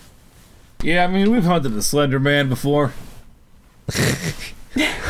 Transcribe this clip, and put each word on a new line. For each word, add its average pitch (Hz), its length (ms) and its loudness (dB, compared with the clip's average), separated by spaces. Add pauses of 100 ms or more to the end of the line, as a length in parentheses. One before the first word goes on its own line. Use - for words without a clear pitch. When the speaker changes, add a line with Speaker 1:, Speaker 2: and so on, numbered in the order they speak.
(840)
Speaker 1:
Yeah, 170 220 4
I - 20 0
mean, 196 240 4
we've 233 140 4
hunted 165 280 2
the 104 80 -2
Slender 139 380 0
Man 143 280 2
before. 139 460 0 (960)
Speaker 2:
<laughs> - 40 -10 (1160)